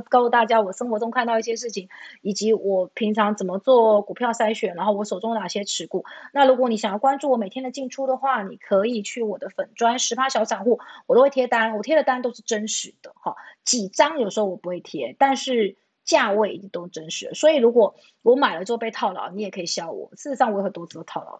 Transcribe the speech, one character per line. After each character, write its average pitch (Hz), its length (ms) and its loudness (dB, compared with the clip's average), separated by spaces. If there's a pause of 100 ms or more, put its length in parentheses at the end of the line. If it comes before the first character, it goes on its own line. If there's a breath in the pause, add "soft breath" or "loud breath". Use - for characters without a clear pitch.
(100)
告 247 120 6
诉 240 60 2
大 233 160 4
家 226 160 4
我 190 100 -2
生 240 200 -8
活 214 80 0
中 233 120 -4
看 240 160 -2
到 233 120 0
一 220 40 0
些 226 140 -4
事 226 140 -8
情， 190 180 -10 (320 loud breath)
以 196 140 -4
及 214 180 2
我 185 360 2
平 214 260 -2
常 214 200 2
怎 196 120 -4
么 180 120 -4
做 220 440 6
股 185 100 -12
票 240 200 -2
筛 220 200 0
选， 202 220 -4
然 170 100 -6
后 214 80 2
我 202 100 -2
手 208 160 -6
中 226 160 -4
哪 208 140 -4
些 202 160 -6
持 170 220 -6
股。 - 180 -6 (300 loud breath)
那 277 100 6
如 262 120 8
果 247 120 2
你 220 80 0
想 208 160 -2
要 208 60 -4
关 277 200 2
注 285 120 -2
我 247 80 4
每 202 100 -4
天 262 160 -10
的 254 60 -6
进 254 180 -10
出 269 180 -6
的 262 120 -2
话， 254 240 -2
你 190 160 -12
可 196 260 2
以 233 160 -2
去 233 220 -8
我 208 160 -4
的 180 100 -12
粉 190 260 -8
专 240 240 2
十 247 160 -4
趴 262 140 -2
小 233 160 0
散 208 180 -4
户， 214 160 2 (280 loud breath)
我 196 100 4
都 247 60 8
会 277 80 6
贴 254 160 0
单， 226 280 0
我 214 80 -6
贴 294 140 0
的 285 60 6
单 254 180 0
都 247 140 -4
是 - 80 -20
真 214 260 -4
实 - 320 -8
的 - 180 -20
哈， - 160 -8 (300 loud breath)
几 208 240 -2
张 302 300 2
有 214 100 0
时 220 120 -4
候 208 40 2
我 190 140 -4
不 - 100 -12
会 180 120 -8
贴， - 380 -10
但 269 180 4
是 233 400 -2 (280)
价 262 280 2
位 196 220 0
一 170 40 -12
定 196 120 -18
都 175 180 -12
真 160 220 -16
实 - 180 -12
的。 160 60 -12
所 302 160 4
以 320 60 2
如 240 140 6
果 226 240 4 (280 soft breath)
我 240 120 6
买 262 220 2
了 269 80 -8
之 233 80 -6
后 233 60 -2
被 226 120 -6
套 208 220 -4
牢， 185 160 -8
你 196 140 -10
也 196 80 -8
可 196 100 -10
以 170 60 -8
笑 165 240 -8
我， 95 260 -10
事 - 140 -12
实 254 60 -6
上 233 160 2
我 196 60 -2
有 196 60 -2
很 190 80 -4
多 170 140 -14
次 - 80 -20
都 160 100 -14
套 - 180 -10
牢， - 180 -18